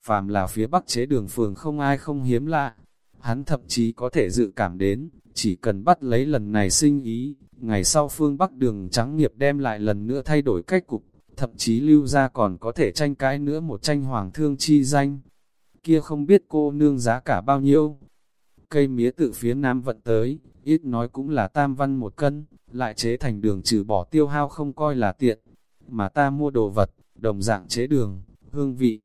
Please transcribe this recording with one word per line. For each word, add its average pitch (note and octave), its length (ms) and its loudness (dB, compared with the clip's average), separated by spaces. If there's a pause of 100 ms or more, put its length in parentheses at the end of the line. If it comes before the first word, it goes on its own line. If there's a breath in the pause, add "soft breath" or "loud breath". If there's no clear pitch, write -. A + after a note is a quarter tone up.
phàm G2+ 220 0
là G2 180 0
phía G#2+ 200 -2
Bắc F3+ 200 -2
chế B2 200 -2
đường B2 220 0
phường G#2 260 -2
không D3 260 -6
ai C#3 180 2
không C#3+ 240 -6
hiếm B2+ 240 0
lạ. C#3 280 -2 (460)
Hắn B2 240 -4
thậm C3+ 220 -2
chí A#2 260 -2
có B2 160 -6
thể A#2+ 220 0
dự G#2 260 0
cảm F#2 220 -2
đến, G2+ 320 -2 (240)
chỉ G2 220 0
cần G2+ 280 -2
bắt F3 180 4
lấy B2+ 240 2
lần A2 260 -2
này G#2 180 2
sinh C#3+ 320 2
ý, B2 340 -6 (200)
ngày G#2+ 280 0
sau D3 240 2
phương C#3+ 300 0
Bắc F#3 140 0
đường A2 380 -2
trắng B2 260 -2
nghiệp D3+ 200 2
đem C#3+ 220 2
lại A2+ 220 -2
lần G#2 260 -2
nữa C3 180 -4
thay D3+ 180 2
đổi G2+ 200 0
cách F3+ 240 -2
cục, - 180 -8 (320)
thậm C3 200 -4
chí A#2 240 0
Lưu D3 260 6
gia C3+ 220 2
còn G2+ 300 -2
có A#2 140 -8
thể A#2 200 0
tranh D3 220 0
cãi C#3 240 -2
nữa D3 220 -4
một D#3 220 -8
tranh D3 200 0
hoàng A2+ 300 -4
thương D3 240 -2
chi D3 280 4
danh. C#3 360 0 (600)
Kia D#3+ 180 4
không D3 260 -6
biết G3 220 6
cô D3+ 240 0
nương D3 260 4
giá A#2 220 2
cả A2+ 200 0
bao C3+ 200 2
nhiêu? D3+ 380 4 (680)
Cây C#3+ 200 2
mía B2 280 0
từ C3+ 160 0
phía A#2 220 -4
Nam C3 260 -2
vận B2 200 -6
tới, A#2 380 0 (260)
ít D#3+ 200 0
nói A#2+ 240 -4
cũng C3+ 220 -8
là A#2 180 0
tam C#3 260 0
văn C3+ 220 -2
một A2+ 200 -6
cân, D3 280 -2 (280)
lại A#2+ 220 -4
chế A#2 220 -2
thành A#2+ 240 -4
đường G2+ 220 0
trừ G#2 220 0
bỏ G#2 200 0
tiêu D3+ 220 2
hao C#3+ 220 -2
không C#3+ 240 -8
coi D3 240 -2
là G#2 160 0
tiện. A2+ 260 0 (500)
Mà A2 200 -4
ta C#3 220 2
mua C#3+ 200 -2
đồ A2+ 180 0
vật, G2 220 0 (240)
đồng G2+ 280 -4
dạng F#2+ 260 -2
chế A#2+ 180 -4
đường, G#2+ 360 -2 (280)
hương C#3+ 240 -4
vị A#2 300 0